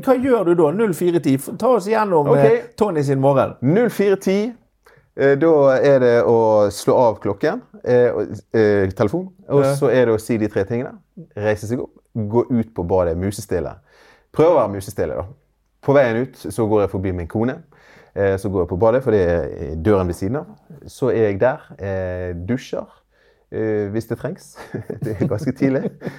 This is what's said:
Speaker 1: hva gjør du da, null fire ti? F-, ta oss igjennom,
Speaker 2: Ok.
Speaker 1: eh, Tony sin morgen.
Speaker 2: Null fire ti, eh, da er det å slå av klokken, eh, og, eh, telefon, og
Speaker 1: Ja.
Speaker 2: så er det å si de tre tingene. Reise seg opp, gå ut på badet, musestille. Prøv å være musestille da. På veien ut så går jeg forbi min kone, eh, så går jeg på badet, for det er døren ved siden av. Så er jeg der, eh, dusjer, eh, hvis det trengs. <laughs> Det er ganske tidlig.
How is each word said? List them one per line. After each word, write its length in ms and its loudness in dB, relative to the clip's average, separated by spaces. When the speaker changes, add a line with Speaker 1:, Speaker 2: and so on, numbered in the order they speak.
Speaker 1:
hva 180 2
gjør 260 0
du 100 2
da, 160 4
null 220 -2
fire 260 0
ti? 160 0
F-, 220 -8
ta 180 -2
oss 120 -2
igjennom, 400 0
Speaker 2:
Ok. 100 4
Speaker 1:
eh, 240 4
Tony 280 0
sin 160 0
morgen. 420 2
Speaker 2:
Null 280 2
fire 260 2
ti, 380 -2
eh, 180 4
da 180 4
er 220 4
det 260 4
å 460 4
slå 240 0
av 240 2
klokken, 420 -4
eh, 320 2
og, 120 -4
eh, 420 4
telefon, 340 -2
og 140 4
Speaker 1:
Ja. 120 0
Speaker 2:
så 160 0
er 140 4
det 100 2
å 40 -2
si 180 -4
de 100 0
tre 160 -2
tingene. 320 -6
Reise 320 -2
seg 140 -4
opp, 100 -12
gå 340 0
ut 240 -2
på 140 -6
badet, 300 0
musestille. 580 -6
Prøv 240 2
å 0 -
være 160 0
musestille 440 -8
da. 100 -8
På 100 0
veien 300 2
ut 120 -8
så 320 -6
går 140 2
jeg 80 0
forbi 240 -4
min 140 -6
kone, 340 -4
eh, 220 0
så 120 -6
går 120 0
jeg 80 -4
på 100 -4
badet, 240 2
for 80 0
det 160 4
er 480 -4
døren 320 2
ved 80 -4
siden 220 -6
av. 80 -8
Så 240 -4
er 180 2
jeg 100 -4
der, 200 0
eh, 560 -6
dusjer, 540 -8
eh, 400 -4
hvis 160 -6
det 100 -6
trengs. 380 -14
<laughs> 300 -12
Det 180 -6
er 60 0
ganske 240 -4
tidlig. 400 -2